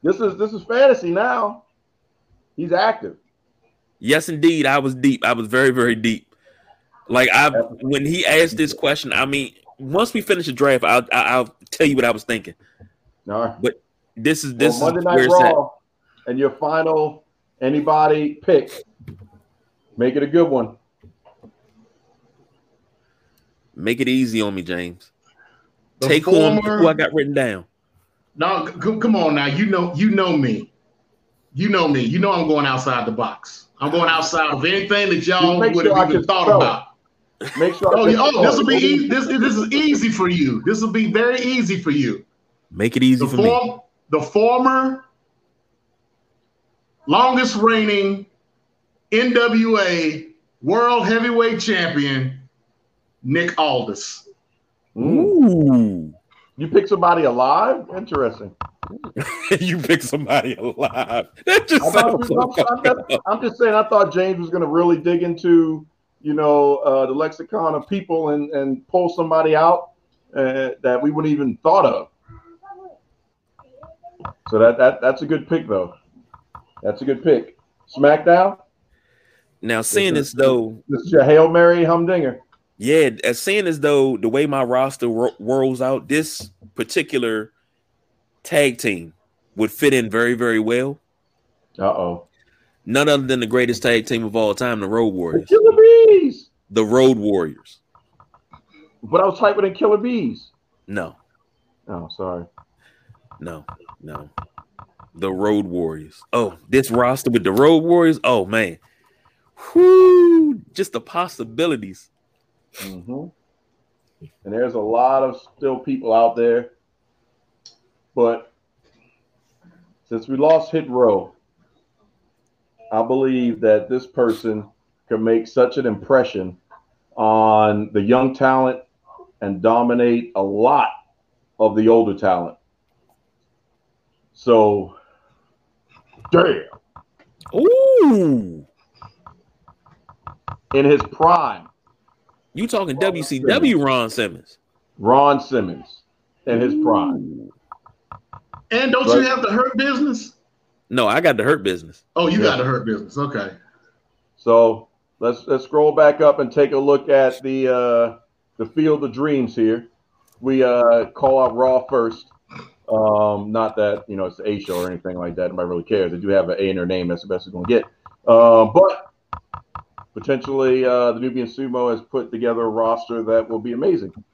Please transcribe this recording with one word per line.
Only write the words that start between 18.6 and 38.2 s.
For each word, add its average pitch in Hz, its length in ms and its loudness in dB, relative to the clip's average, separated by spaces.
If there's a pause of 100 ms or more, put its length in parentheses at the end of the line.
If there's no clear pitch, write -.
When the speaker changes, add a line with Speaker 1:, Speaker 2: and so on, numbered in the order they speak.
Speaker 1:
Make 123 180 0
it 143 80 0
a 143 40 -4
good 165 220 2
one. 117 280 -4 (3000)
Speaker 2:
Make 117 260 -4
it 127 80 -2
easy 123 320 -2
on 101 140 -4
me, 95 60 -8
James. 87 500 -10 (880)
Speaker 3:
The 135 80 -2
Speaker 2:
Take 156 180 2
who 180 60 2 (140)
I'm, 156 140 2
Speaker 3:
former 214 200 -2
Speaker 2:
who 170 80 6
I 214 60 2
got 156 200 -4
written 147 200 -2
down. 113 320 -4 (680)
Speaker 3:
No, 170 320 -2
c-, - 60 -14
c-, 220 260 -4
come 226 160 0
on 160 200 0
now. 143 120 -2
You 151 180 -2
know, 175 300 -2
you 208 160 0
know 185 260 0
me. 117 340 -2 (840)
You 180 160 -4
know 180 180 2
me. 139 140 0
You 123 180 -2
know 202 120 0
I'm 170 160 -2
going 151 180 0
outside 127 400 -2
the 113 60 -6
box. - 560 -10 (120)
I'm 143 120 -4
going 165 180 0
outside 160 420 -2
of 135 140 -6
anything 196 440 -2
that 175 160 -2
y'all 175 320 2
Speaker 1:
Just - 40 0
make 170 140 0
Speaker 3:
would 165 100 0
Speaker 1:
sure - 120 4
Speaker 3:
have 185 100 2
Speaker 1:
I - 20 -2
Speaker 3:
even 165 120 0
Speaker 1:
can - 60 -8
Speaker 3:
thought 185 200 0
Speaker 1:
spell 202 140 6
it. 147 40 2
Speaker 3:
about. 110 200 -4 (720)
Speaker 1:
Make 170 200 0
sure 190 140 0
I 208 100 4
Speaker 3:
Oh, - 60 2
Speaker 1:
can - 80 4
Speaker 3:
yeah, 220 80 0